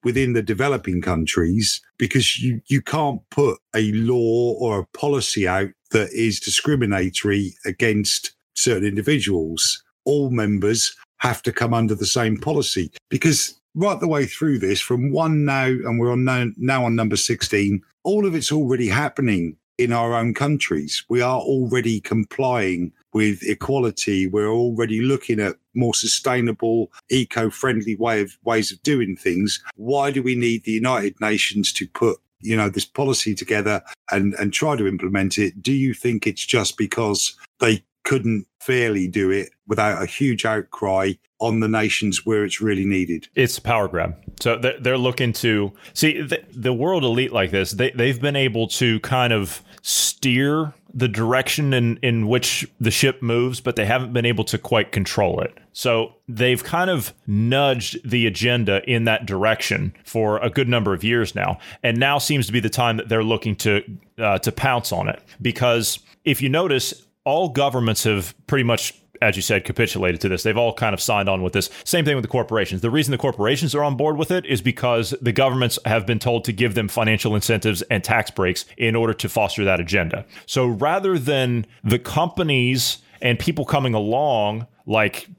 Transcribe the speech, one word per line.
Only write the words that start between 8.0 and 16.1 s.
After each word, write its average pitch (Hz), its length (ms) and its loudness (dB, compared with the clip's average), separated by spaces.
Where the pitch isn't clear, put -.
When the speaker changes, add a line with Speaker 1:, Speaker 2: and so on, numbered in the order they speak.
Speaker 1:
certain 104 320 0
individuals. 101 960 0
All 139 260 2
members 107 640 0
have 123 240 -2
to 117 100 -2
come 117 200 0
under 113 220 2
the 101 120 -4
same 110 300 0
policy, 127 560 -2
because - 500 0
right 190 240 0
the 175 100 0
way 143 180 2
through 147 320 -2
this, 98 220 0
from 123 300 0
one 151 340 2
now, 135 220 2
and 123 320 0
we're 120 140 2